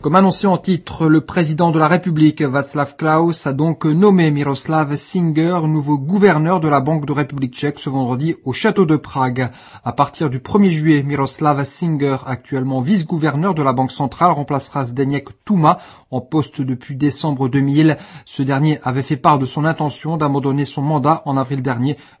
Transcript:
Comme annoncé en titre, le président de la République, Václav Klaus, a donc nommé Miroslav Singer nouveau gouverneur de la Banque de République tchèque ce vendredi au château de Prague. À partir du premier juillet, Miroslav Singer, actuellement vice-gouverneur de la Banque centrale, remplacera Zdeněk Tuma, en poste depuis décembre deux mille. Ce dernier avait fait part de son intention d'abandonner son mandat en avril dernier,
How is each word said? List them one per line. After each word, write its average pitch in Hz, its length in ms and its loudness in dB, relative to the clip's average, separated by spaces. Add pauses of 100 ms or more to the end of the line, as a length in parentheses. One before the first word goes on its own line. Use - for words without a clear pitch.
Comme 151 120 0
annoncé 196 320 4
en 185 100 4
titre, 160 520 -2
le 156 140 4
président 165 500 0
de 156 80 2
la 156 80 4
République, 156 520 2
Václav 139 540 -2
Klaus, 160 500 0
a 139 80 -2
donc 151 340 -2
nommé 175 440 4
Miroslav 143 640 -2
Singer 165 720 0
nouveau 151 320 0
gouverneur 175 640 2
de 156 80 0
la 147 100 2
Banque 147 280 -2
de 143 60 -4
République 139 420 -4
tchèque 147 260 -6
ce 151 100 -6
vendredi 135 540 -2
au 131 80 -4
château 196 340 2
de 151 80 2
Prague. 127 560 -2 (320)
À 120 100 -6
partir 143 380 -2
du 127 80 -6
premier 202 320 2
juillet, 156 320 2
Miroslav 139 600 -2
Singer, 139 600 -2
actuellement 131 560 -4
vice-gouverneur 160 760 0
de 151 100 -2
la 135 80 2
Banque 131 180 0
centrale, 156 400 0
remplacera 143 540 -4
Zdeněk 135 600 -4
Tuma, 170 340 2 (340)
en 127 80 -4
poste 151 420 -4
depuis 131 320 -6
décembre 135 540 -2
deux 135 100 0
mille. 143 380 4 (300)
Ce - 180 -4
dernier 143 400 2
avait 131 180 -2
fait 143 140 -2
part 143 240 2
de 135 40 -2
son 147 200 -4
intention 156 520 -4
d'abandonner 143 480 0
son 139 180 -6
mandat 151 420 0
en 139 120 -2
avril 131 260 -2
dernier, 131 340 -2 (240)